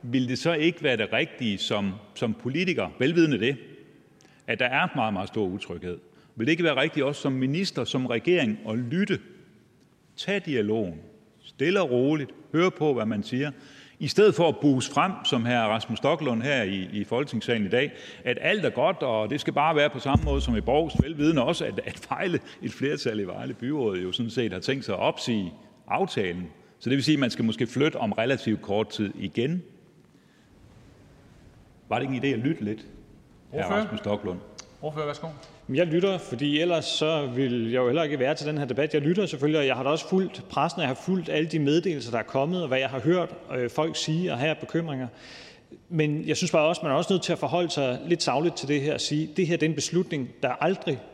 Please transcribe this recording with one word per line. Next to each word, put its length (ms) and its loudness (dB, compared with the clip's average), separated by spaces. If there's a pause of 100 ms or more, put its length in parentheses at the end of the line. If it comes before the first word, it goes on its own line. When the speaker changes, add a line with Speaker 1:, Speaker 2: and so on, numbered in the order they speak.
Speaker 1:
vil 280 0
det 100 -2
så 140 2
ikke 300 0
være 140 2
det 160 0
rigtige 440 0
som, 360 -2 (200)
som 200 -2
politiker, 540 -2 (120)
velvidende 400 4
det, 180 2 (920)
at 100 0
der 60 2
er 300 2
meget, 180 0
meget 140 -4
stor 180 -2
utryghed? 520 -8 (380)
Vil 120 0
det 40 4
ikke 120 2
være 180 4
rigtigt 240 2
også 160 -2
som 100 0
minister, 520 0
som 220 -2
regering 540 2 (100)
at 80 -2
lytte? 420 0 (1000)
Tag 280 -2
dialogen. 540 0 (440)
Stille 380 0
og 100 0
roligt. 400 2 (220)
Hør 160 4
på, 240 2
hvad 120 0
man 180 -2
siger. 280 -2 (480)
I 80 -4
stedet 280 6
for 120 4
at 140 2
buse 300 4
frem, 200 2 (140)
som 200 0
hr. 60 0
Rasmus 460 0
Stoklund 440 0
her 220 0
i, 300 -4
i 100 -2
Folketingssalen 640 -2
i 40 -4
dag, 220 2 (320)
at 180 0
alt 240 0
er 40 2
godt, 280 0
og 320 0
det 120 -4
skal 120 -4
bare 220 2
være 140 4
på 100 -6
samme 260 2
måde 160 0
som 160 0
i 40 0
Brovst, 420 2
velvidende 400 2
også, 220 0
at, 200 -4
at 240 -12
Vejle, 300 -2 (220)
et 100 -6
flertal 480 -2
i 40 -2
Vejle 300 -8
Byråd 440 -2
jo 140 -4
sådan 180 -4
set 240 -2
har 60 -6
tænkt 260 -2
sig 100 -2
at 60 -2
opsige 520 0 (340)
aftalen. 600 -2 (320)
Så 100 -4
det 60 4
vil 80 0
sige, 120 4
at 40 0
man 100 2
skal 160 -2
måske 220 0
flytte 280 0
om 160 -2
relativt 500 0
kort 280 0
tid 300 -4
igen. 440 -2 (2250)
Var 100 0
det 60 -2
ikke 220 -2
en 60 2
idé 60 -2
at 60 -4
lytte 180 -2
lidt, 220 -6 (680)
hr. 60 -6
Speaker 2:
Ordfører? 260 0
Speaker 1:
Rasmus 160 -6
Stoklund? 400 -4 (420)
Speaker 2:
Ordfører, 240 -4
værsgo. 220 -6 (460)
Speaker 3:
Jeg 140 4
lytter, 300 2
fordi 420 0
ellers 260 2
så 400 0
vil 400 0
jeg 100 -2
jo 100 4
heller 180 4
ikke 160 -2
være 160 2
til 120 -6
den 100 -2
her 80 -2
debat. 280 0
Jeg 80 4
lytter 240 2
selvfølgelig, 340 0
og 80 2
jeg 80 2
har 80 -4
da 60 2
også 200 -2
fulgt 400 0
pressen, 300 0
og 20 0
jeg 80 0
har 60 0
fulgt 340 -2
alle 200 0
de 100 0
meddelelser, 520 2
der 60 0
er 60 0
kommet, 380 0
og 60 -4
hvad 120 2
jeg 100 0
har 100 -4
hørt, 300 2 (280)
øh, 120 0
folk 260 -2
sige 360 0
og 60 -2
have 180 0
bekymringer. 520 -4 (840)
Men 380 0
jeg 100 2
synes 140 0
bare 160 6
også, 160 0
man 80 0
er 40 4
også 180 2
nødt 100 2
til 80 -2
at 80 0
forholde 300 0
sig 360 0
lidt 180 2
sagligt 340 2
til 100 -8
det 140 2
her 120 0
og 80 -4
sige, 360 0
det 100 2
her, 100 0
det 80 2
er 40 4
en 60 0
beslutning, 540 -2 (140)
der 60 2
aldrig 500 -2 (140)